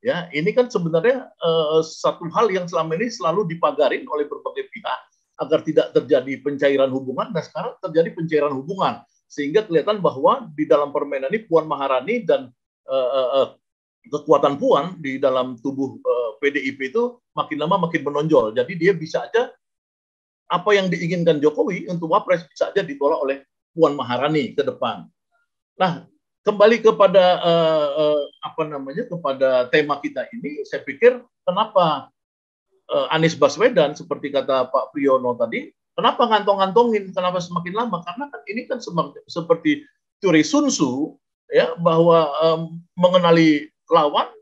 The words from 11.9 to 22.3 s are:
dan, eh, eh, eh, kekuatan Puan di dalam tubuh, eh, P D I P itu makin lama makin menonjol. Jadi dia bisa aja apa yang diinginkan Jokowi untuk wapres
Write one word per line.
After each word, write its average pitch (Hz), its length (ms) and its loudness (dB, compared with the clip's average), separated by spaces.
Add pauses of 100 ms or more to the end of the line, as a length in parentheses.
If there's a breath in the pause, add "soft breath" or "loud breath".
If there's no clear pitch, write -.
dan, 135 240 0 (400)
eh, 131 200 0
eh, 131 200 0 (120)
eh, 120 60 2 (640)
kekuatan 143 480 2
Puan 180 440 0
di 135 200 -6
dalam 127 400 0
tubuh, 135 360 -6
eh, 123 320 -2 (120)
P - 20 -8 (100)
D 143 80 -4
I 131 160 -6
P 131 160 -8
itu 240 240 -4 (160)
makin 156 240 -6
lama 170 320 0
makin 165 160 -4
menonjol. 143 480 0
Jadi 123 240 -2
dia 180 160 2
bisa 151 320 -6
aja 247 240 0 (1000)
apa 175 280 -2
yang 185 160 0
diinginkan 165 480 0
Jokowi 151 480 0
untuk 170 240 -4
wapres 185 360 0